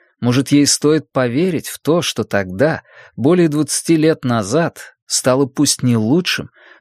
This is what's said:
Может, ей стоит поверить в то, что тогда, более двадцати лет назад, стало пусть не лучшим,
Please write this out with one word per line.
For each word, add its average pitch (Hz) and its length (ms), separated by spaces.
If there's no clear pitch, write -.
Может, 123 320
ей 143 140
стоит 147 460
поверить 135 560
в - 120
то, 165 220
что - 220
тогда, 101 580
более 165 320
двадцати 151 480
лет 156 280
назад, 120 680
стало 131 340
пусть - 360
не 123 140
лучшим, 117 540